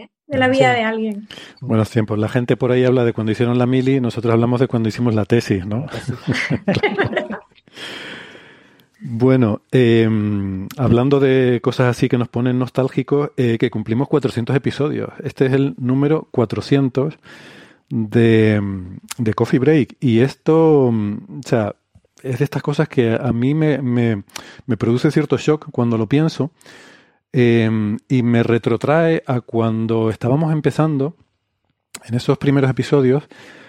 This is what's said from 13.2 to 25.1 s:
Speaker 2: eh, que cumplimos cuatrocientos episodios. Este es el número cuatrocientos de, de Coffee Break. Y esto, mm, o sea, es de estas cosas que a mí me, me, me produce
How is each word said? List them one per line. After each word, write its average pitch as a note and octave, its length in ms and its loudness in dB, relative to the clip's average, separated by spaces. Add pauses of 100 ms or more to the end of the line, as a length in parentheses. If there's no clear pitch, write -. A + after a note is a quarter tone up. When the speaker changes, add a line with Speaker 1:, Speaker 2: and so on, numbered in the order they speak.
Speaker 2:
eh, A#2 220 0
que B2 120 0
cumplimos A2+ 380 -4
cuatrocientos B2 480 -2
episodios. A#2+ 540 -4 (120)
Este C#3 240 0
es B2+ 60 0
el C#3 240 0
número C#3 540 -2
cuatrocientos C3 880 -2 (720)
de, A2 720 2 (580)
de A2 160 -2
Coffee A#2+ 260 0
Break. C#3 400 2
Y A#2 200 2
esto, D3 720 2
mm, A2 520 -6
o - 40 -16
sea, A2 260 0 (480)
es C3 160 -6
de D3 60 0
estas C#3 180 -4
cosas D3 260 -2
que A2+ 320 2
a B2 120 -2
mí B2 220 0
me, D#3 280 0
me, A#2+ 400 0 (440)
me A#2 120 -2
produce B2 320 0